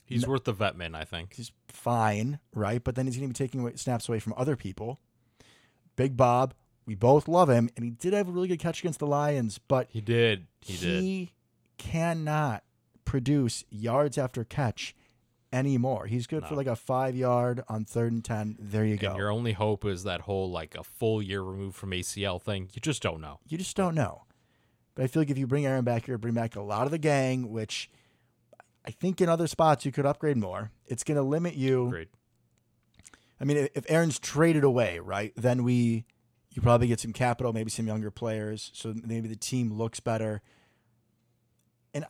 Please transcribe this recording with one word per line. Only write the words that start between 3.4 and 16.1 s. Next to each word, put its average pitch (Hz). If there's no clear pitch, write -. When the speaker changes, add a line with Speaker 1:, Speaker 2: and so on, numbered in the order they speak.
Speaker 2:
away, 120
snaps 120
away 113
from 107
other 131
people. 110
Big 131
Bob, 127
we 110
both 131
love 170
him, 120
and 120
he 120
did 165
have 202
a 180
really 180
good 175
catch 165
against 170
the 151
Lions, 143
but 127
Speaker 1:
He 110
did. 110
He 92
did. 180
Speaker 2:
he 185
cannot 156
produce 135
yards 120
after 127
catch -
anymore. 127
He's 117